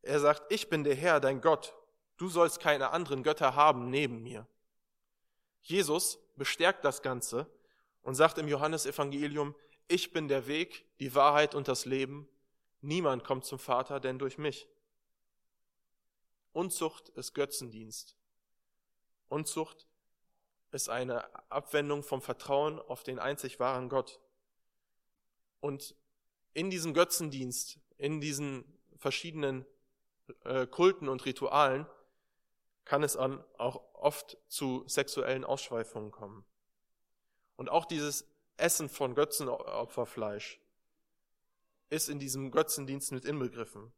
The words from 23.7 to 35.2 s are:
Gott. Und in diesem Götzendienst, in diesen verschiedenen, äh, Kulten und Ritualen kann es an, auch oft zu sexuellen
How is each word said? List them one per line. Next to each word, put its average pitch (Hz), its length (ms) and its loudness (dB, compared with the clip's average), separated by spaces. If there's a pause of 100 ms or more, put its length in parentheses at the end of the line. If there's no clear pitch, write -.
Gott. 131 320 -4 (1400)
Und 139 340 -6 (600)
in 175 160 -2
diesem 165 240 -4
Götzendienst, 139 840 0 (200)
in 147 220 -2
diesen 143 440 -4 (320)
verschiedenen, 143 680 -4 (800)
äh, 127 220 0
Kulten 175 420 4
und 131 160 -4
Ritualen 135 640 2 (960)
kann 143 180 2
es 143 140 0
an, 131 280 -2 (140)
auch 127 240 -4 (120)
oft - 440 -2 (100)
zu 131 380 -4
sexuellen 131 580 -2